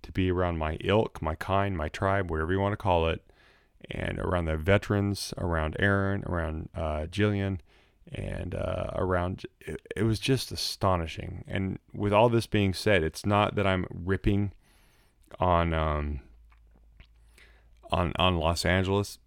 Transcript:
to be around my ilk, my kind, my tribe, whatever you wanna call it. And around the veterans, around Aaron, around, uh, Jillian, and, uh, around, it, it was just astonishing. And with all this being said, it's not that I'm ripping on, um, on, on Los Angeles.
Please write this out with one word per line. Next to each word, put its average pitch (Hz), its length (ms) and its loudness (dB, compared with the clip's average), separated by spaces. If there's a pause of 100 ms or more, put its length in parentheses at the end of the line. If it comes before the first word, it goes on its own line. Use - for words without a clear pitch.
to - 80 -18
be 92 200 0
around 87 260 0
my 78 240 -4
ilk, - 400 0
my 78 140 -2
kind, 98 420 0
my 78 120 -2
tribe, 98 420 0
whatever 80 200 0
you 95 80 2
wanna 101 180 0
call 85 300 2
it. 82 160 -2 (640)
And - 300 -6
around 87 260 0
the 78 120 -2
veterans, 101 800 2
around 80 420 -2
Aaron, 98 440 2
around, 80 500 -4
uh, 78 340 -4
Jillian, 98 520 0 (520)
and, - 440 -6
uh, 90 400 -4
around, 90 500 -2 (140)
it, - 220 -10 (140)
it 98 80 0
was 110 160 2
just - 320 0
astonishing. 90 960 -2
And 95 320 -4 (140)
with 104 200 0
all 113 160 8
this 113 180 2
being 101 260 2
said, 95 300 2
it's - 220 -4
not 101 300 4
that 101 120 0
I'm 92 220 0
ripping 98 640 0 (880)
on, 85 340 4
um, 76 480 -2 (1700)
on, 87 260 0
on 90 200 4
Los 82 280 0
Angeles. 95 600 0